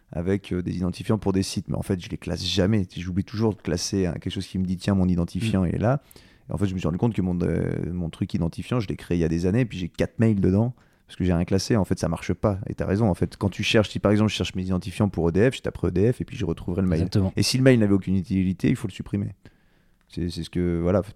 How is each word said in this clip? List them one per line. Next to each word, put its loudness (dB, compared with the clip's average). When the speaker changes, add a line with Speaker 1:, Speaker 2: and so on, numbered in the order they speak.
Speaker 1:
avec, -2
euh, -2
des -4
identifiants -2
pour 0
des 2
sites. -6
Mais -2
en -2
fait, -2
je -12
les -8
classe -6
jamais. 2
J'oublie -4
toujours -2
de -18
classer, -2
hein, -2
quelque -6
chose -6
qui -6
me 0
dit, « -2
Tiens, 0
mon 4
identifiant, 0
Speaker 2:
Mm. 2
Speaker 1:
il -2
est -2
là. » 0
Et -8
en -2
fait, 2
je -2
me -4
suis -2
rendu -2
compte 0
que 0
mon, 0
euh, 0
mon -4
truc -6
identifiant, -2
je -2
l'ai -6
créé -4
il 2
y 2
a 2
des 0
années, 2
et 2
puis -6
j'ai -4
quatre -4
mails 4
dedans, 2
parce -20
que -2
j'ai 4
rien 2
classé. 0
En 2
fait, -2
ça -2
marche -4
pas. -2
Et -6
t'as -6
raison. 2
En 2
fait, -2
quand -2
tu -4
cherches, 4
si -6
par 4
exemple, 4
je -4
cherche -4
mes -4
identifiants 0
pour 0
E 2
D 4
F, -2
je -14
taperai -4
E 0
D 2
F -8
et -6
puis -12
je -4
retrouverai -2
le 2
mail. 2
Speaker 2:
Exactement. 2
Speaker 1:
Et 4
si 0
le 4
mail 8
n'avait 4
aucune 2
utilité, 0
il 2
faut -6
le -10
supprimer. -6
C'est, -4
c'est -6
ce -12
que, 0
voilà, 2